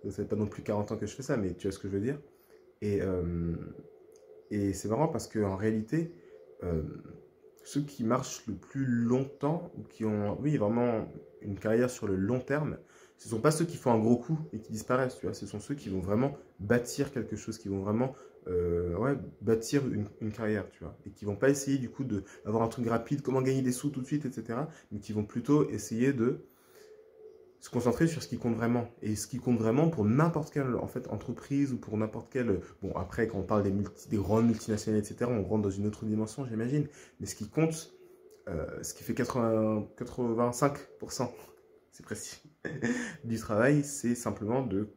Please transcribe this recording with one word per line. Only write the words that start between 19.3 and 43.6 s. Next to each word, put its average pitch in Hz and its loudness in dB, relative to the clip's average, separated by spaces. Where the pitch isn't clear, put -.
bâtir 113 2
une, 104 -2
une 110 -4
carrière, 107 -2
tu - -18
vois. 80 -12
Et 101 -12
qui - -16
vont 101 -2
pas 135 4
essayer, 139 2
du 120 -4
coup, - -6
de, 101 -2
d'avoir 113 2
un 113 2
truc 113 -4
rapide, 117 0
comment 131 2
gagner 131 2
des 127 2
sous 147 -2
tout 131 -4
de - -6
suite, 151 -2
et 123 -4
cetera, 117 -4
mais 104 -6
qui 104 -8
vont 104 0
plutôt 147 4
essayer 113 2
de 123 2
se - -18
concentrer 123 4
sur - 0
ce - -10
qui - -4
compte 117 0
vraiment. 117 0
Et 107 -2
ce - -6
qui 123 -8
compte 120 2
vraiment 120 6
pour 135 2
n'importe 151 4
quelle, 131 0
en - -2
fait, - -8
entreprise 131 -2
ou 120 -2
pour 107 -6
n'importe 113 -4
quelle, 117 2
bon, 90 -4
après, 92 0
quand 98 -4
on 92 -2
parle 107 2
des 98 2
multi-, - -4
des 113 2
grandes 107 4
multinationales, 107 2
et 104 -6
cetera, 120 -2
on 104 0
rentre 104 0
dans 98 2
une 101 -2
autre 107 -4
dimension, 107 -2
j'imagine. 123 0
Mais - -8
ce - -10
qui - -10
compte, - -2
euh, 78 -4
ce - -8
qui - -16
fait 113 -2
quatre-vingts, 110 2
quatre-vingt-cinq 123 0
pour - -10
cent, 120 -4
c'est - -20
précis, - -10
<laughs> 233 -4
du 113 -2
travail, 127 4